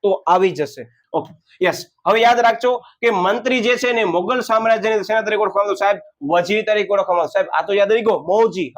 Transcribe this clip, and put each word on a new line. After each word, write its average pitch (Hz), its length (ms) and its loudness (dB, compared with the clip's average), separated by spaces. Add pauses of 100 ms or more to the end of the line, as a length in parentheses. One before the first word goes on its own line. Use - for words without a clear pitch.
તો 190 240 0
આવી 185 240 2
જશે. 139 500 -10 (120)
ઓકે, 156 220 -6 (280)
યસ. - 240 -2 (200)
હવે 214 140 4
યાદ 240 200 4
રાખજો 233 380 2
કે - 320 -4
મંત્રી 220 500 0
જે 240 160 0
છે 247 160 -2
ને, 226 120 0
મોગલ 185 360 -2
સામ્રાજ્યની 220 640 0
શેના 220 160 0
તરીકે 208 220 -2
ઓળખવામાં 202 260 0
આવતો? 196 60 -2
સાહેબ, 202 220 0 (260)
વજીર 175 420 0
તરીકે 208 280 0
ઓળખવામાં 185 300 0
આવતો. 151 80 -4
સાહેબ, 190 180 -2
આ 160 180 -2
તો 202 60 -2
યાદ 202 200 2
રહી 233 80 2
ગયો, 208 180 0
મૌજી. 180 600 0